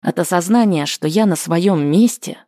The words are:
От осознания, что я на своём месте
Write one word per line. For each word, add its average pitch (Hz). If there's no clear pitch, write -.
От -
осознания, 180
что -
я 190
на 180
своём 170
месте 196